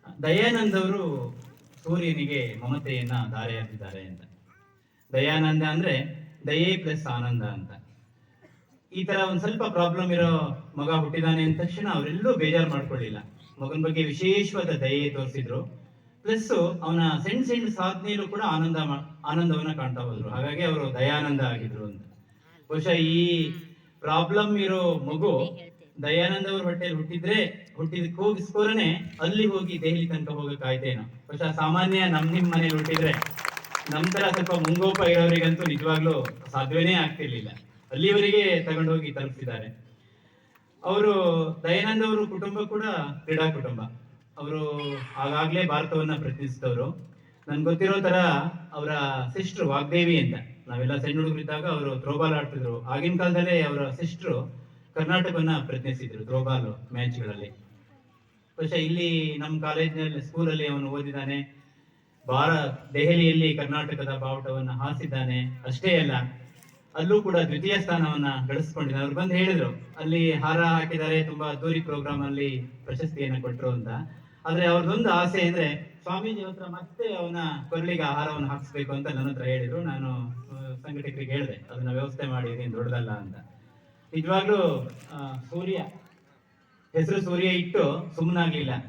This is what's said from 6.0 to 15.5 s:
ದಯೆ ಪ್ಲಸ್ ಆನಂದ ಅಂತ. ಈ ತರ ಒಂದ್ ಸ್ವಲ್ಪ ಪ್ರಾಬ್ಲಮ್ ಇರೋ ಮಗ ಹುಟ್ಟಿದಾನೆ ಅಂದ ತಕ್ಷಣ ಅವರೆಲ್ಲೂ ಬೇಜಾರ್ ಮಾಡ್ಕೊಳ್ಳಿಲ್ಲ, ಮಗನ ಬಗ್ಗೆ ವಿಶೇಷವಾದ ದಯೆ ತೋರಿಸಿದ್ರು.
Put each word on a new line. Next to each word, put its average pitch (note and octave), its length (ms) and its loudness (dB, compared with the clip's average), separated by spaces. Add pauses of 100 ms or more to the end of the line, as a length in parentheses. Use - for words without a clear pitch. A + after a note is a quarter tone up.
ದಯೆ F3 300 2
ಪ್ಲಸ್ D#3 300 -4
ಆನಂದ A#2+ 360 -2
ಅಂತ. G2 280 -8 (1200)
ಈ F#3 100 -4
ತರ F#3+ 140 0 (120)
ಒಂದ್ F3+ 100 0
ಸ್ವಲ್ಪ A3 240 0
ಪ್ರಾಬ್ಲಮ್ F3 480 2
ಇರೋ E3 520 2 (140)
ಮಗ D3 140 4
ಹುಟ್ಟಿದಾನೆ D#3+ 520 4
ಅಂದ D#3 160 4
ತಕ್ಷಣ G3+ 340 -2
ಅವರೆಲ್ಲೂ E3 400 2
ಬೇಜಾರ್ D#3+ 360 4
ಮಾಡ್ಕೊಳ್ಳಿಲ್ಲ, B2 480 -4 (440)
ಮಗನ D3+ 200 -2
ಬಗ್ಗೆ D#3+ 220 2
ವಿಶೇಷವಾದ F#3 680 2
ದಯೆ C#3+ 400 0
ತೋರಿಸಿದ್ರು. B2+ 680 -6 (460)